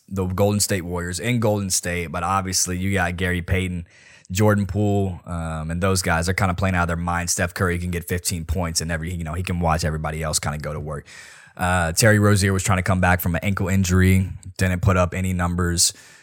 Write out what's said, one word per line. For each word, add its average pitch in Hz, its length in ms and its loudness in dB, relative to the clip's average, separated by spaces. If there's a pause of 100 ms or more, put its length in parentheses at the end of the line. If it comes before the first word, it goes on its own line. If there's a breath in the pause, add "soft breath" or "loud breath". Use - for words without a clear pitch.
the 95 160 -2
Golden 101 340 2
State 98 220 0
Warriors 87 380 -6
in 117 200 0
Golden 104 300 0
State. 87 380 -4
But 85 160 -6
obviously, 92 540 -2
you 95 160 -2
got 87 240 0
Gary 90 240 0
Payton, 90 460 -2 (440 loud breath)
Jordan 101 340 4
Poole, 101 600 0
um, 80 460 -6
and 87 100 -4
those 95 200 2
guys 85 260 0
are 92 60 2
kinda 90 220 0
playing 92 200 0
out 87 80 2
of 87 40 -2
their 87 100 -2
mind. 87 320 -2
Steph 90 240 -2
Curry 87 260 0
can 90 120 -4
get 87 140 -6
fifteen 87 380 -4
points 82 380 -4
and 82 100 -4
every, 82 220 -4
you 87 100 -6
know, 78 100 -6
he 90 100 -4
can 87 180 -4
watch 80 240 2
everybody 78 380 -4
else 76 160 -2
kinda 76 180 -4
go 76 160 -8
to 78 60 -8
work. 73 260 -10 (500 loud breath)
Uh, 90 360 0
Terry 107 260 6
Rozier 101 360 4
was 92 100 -2
trying 92 160 0
to 92 40 -2
come 92 180 0
back 90 180 4
from 87 160 -2
an 82 80 -2
ankle 98 240 -2
injury, 92 640 4 (280)
didn't 90 240 0
put 95 140 4
up 90 180 2
any 92 200 -2
numbers. 87 600 0 (300 loud breath)